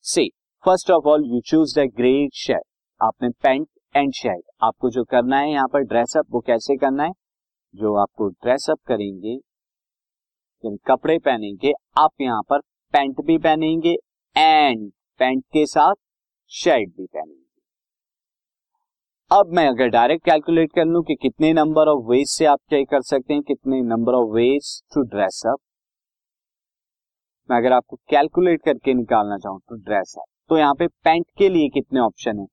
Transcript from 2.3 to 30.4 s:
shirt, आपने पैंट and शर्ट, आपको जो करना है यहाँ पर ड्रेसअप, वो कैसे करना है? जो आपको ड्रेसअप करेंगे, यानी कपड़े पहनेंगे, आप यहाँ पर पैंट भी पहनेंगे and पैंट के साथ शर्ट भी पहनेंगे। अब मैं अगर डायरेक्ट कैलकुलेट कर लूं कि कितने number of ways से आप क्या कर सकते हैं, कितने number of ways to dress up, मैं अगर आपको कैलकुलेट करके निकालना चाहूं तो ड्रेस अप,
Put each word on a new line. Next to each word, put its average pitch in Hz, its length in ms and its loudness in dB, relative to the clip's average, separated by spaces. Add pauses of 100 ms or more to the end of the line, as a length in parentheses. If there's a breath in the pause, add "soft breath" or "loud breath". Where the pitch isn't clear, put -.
shirt, - 300 -4 (340)
आपने 113 280 -2
पैंट 139 380 -2 (300)
and 143 180 0
शर्ट, 95 280 -6 (180)
आपको 113 280 -2
जो 117 140 -4
करना 127 360 0
है 147 120 -4
यहाँ 135 160 -2
पर 143 160 -2
ड्रेसअप, 117 460 -2
वो 123 100 -4
कैसे 117 380 -2
करना 135 260 -2
है? 165 80 -4 (640)
जो 107 220 -4
आपको 101 320 -2
ड्रेसअप 131 600 -4
करेंगे, 104 460 -6 (1300)
यानी 104 140 -10 (100)
कपड़े 147 320 0
पहनेंगे, 113 520 -4 (260)
आप 156 140 4 (100)
यहाँ 120 280 -2
पर 143 100 0 (340)
पैंट 139 280 0
भी 160 160 0
पहनेंगे 160 580 0 (400)
and 147 560 2 (280)
पैंट 131 240 0 (100)
के 151 120 2
साथ 160 300 2 (560)
शर्ट 123 380 0
भी 92 160 -14
पहनेंगे। 78 340 -14 (1900)
अब 180 220 4
मैं 165 140 4
अगर 139 200 2
डायरेक्ट 120 380 2
कैलकुलेट 165 480 2
कर 165 120 2
लूं 170 180 0
कि 156 120 -4
कितने 156 380 0
number 156 340 2
of 143 220 0
ways 135 200 2
से - 160 -2
आप 143 140 4 (100)
क्या 143 140 0
कर 135 180 0
सकते 135 320 -4
हैं, 147 100 -2
कितने 135 380 -4
number 117 340 0
of 113 200 0
ways 127 360 0 (220)
to 139 200 0
dress 101 340 -4
up, 131 120 -2 (1900)
मैं 123 80 0
अगर 123 160 2
आपको 127 220 0 (140)
कैलकुलेट 165 540 2
करके 135 300 0
निकालना 110 440 -2
चाहूं 98 220 -12
तो 117 160 -20
ड्रेस 101 420 -6
अप, - 80 -16 (240)